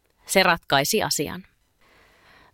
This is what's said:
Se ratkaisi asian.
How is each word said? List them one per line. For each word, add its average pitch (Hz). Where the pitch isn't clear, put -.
Se 190
ratkaisi 170
asian. 156